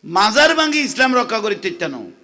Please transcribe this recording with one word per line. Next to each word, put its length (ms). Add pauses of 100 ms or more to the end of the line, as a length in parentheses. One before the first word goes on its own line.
মাজার 500
ভাঙি 240
ইসলাম 360
রক্ষা 260
করিতে 280
ইচ্ছা 200
নও। 220 (140)